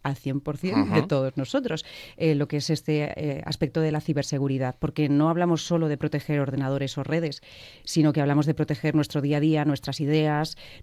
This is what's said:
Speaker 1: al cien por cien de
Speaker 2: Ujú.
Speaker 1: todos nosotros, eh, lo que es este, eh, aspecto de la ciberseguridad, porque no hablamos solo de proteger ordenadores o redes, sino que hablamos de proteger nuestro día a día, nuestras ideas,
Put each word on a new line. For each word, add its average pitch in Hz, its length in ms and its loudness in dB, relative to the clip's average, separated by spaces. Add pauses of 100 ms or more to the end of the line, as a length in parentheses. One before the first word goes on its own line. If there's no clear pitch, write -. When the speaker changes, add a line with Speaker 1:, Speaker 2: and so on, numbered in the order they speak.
Speaker 1:
al 139 120 -2
cien 135 240 -4
por 147 160 -6
cien 156 360 0
de 156 80 4
Speaker 2:
Ujú. 185 80 -4
Speaker 1:
todos 135 280 0
nosotros, 160 480 -2 (340)
eh, 156 180 2
lo 143 100 0
que 147 120 -4
es 143 120 -4
este, 151 460 -2
eh, 147 300 -4
aspecto 151 340 -2
de 156 100 2
la 151 100 -2
ciberseguridad, 139 760 -2
porque 147 300 -2
no 147 200 4
hablamos 170 380 2
solo 165 220 2
de 147 80 0
proteger 147 420 -2
ordenadores 135 600 -2
o 139 40 -4
redes, 156 380 -2 (440)
sino 151 280 4
que 156 80 2
hablamos 143 260 4
de 151 80 2
proteger 151 400 -2
nuestro 147 280 0
día 147 160 0
a - 20 0
día, 156 240 2
nuestras 139 340 -2
ideas, 151 580 0 (260)